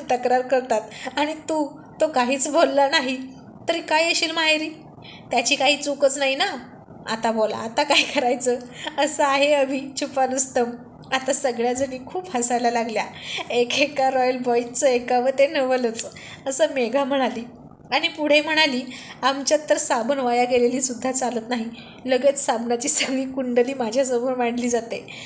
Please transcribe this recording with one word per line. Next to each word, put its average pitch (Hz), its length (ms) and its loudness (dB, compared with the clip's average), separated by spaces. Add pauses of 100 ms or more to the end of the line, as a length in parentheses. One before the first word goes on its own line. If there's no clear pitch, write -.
(100)
तक्रार 247 320 2
करतात 247 760 -2
आणि 302 160 0 (140)
तू, 311 160 0 (360)
तो 208 80 6
काहीच 254 400 2
बोलला 277 420 4
नाही 269 260 0 (520)
तरी 339 120 -2
काय 330 260 0
येशील 330 240 0
माहेरी? 311 380 0 (600)
त्याची 262 260 2
काही 285 200 4
चूकच 285 420 0
नाही 269 160 0
ना. 349 120 0 (600)
आता 226 260 -2
बोला, 220 240 0
आता 226 260 -2
काय - 200 2 (120)
करायचं?" 247 440 2 (400)
असं 294 260 2
आहे 277 300 4
अभि 269 260 0 (200)
छुपा 269 260 0
रुस्तम. 247 440 0 (420)
आता 262 200 0
सगळ्याजणी 254 720 -2
खूप 370 300 -8
हसायला 240 340 0
लागल्या. 226 340 -2 (460)
"एकेका 262 600 2
रॉयल 254 280 2
बॉयजचं 247 480 0
ऐकावं 247 520 2
ते 277 100 6
नवलच," 254 560 0 (420)
असं 294 280 2
मेघा 262 300 0
म्हणाली 254 400 0 (480)
आणि 320 160 0
पुढे 302 320 4
म्हणाली, 302 400 2 (420)
"आमच्यात 277 360 2 (120)
तर 302 60 6
साबण 269 420 0
वाया 247 260 2
गेलेली 247 360 2
सुद्धा 254 320 -2
चालत 240 360 -2
नाही, 240 160 -2 (400)
लगेच 262 340 4
साबणाची 240 500 0
सगळी 269 360 0
कुंडली 254 500 0
माझ्यासमोर 254 600 0
मांडली 240 340 0
जाते 233 360 -2 (220)